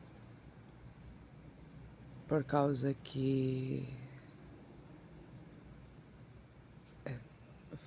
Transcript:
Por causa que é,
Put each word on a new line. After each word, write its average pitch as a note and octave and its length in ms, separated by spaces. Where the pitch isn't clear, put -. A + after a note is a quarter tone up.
Por D3 160
causa C#3 520
que C3 960
é, C3 120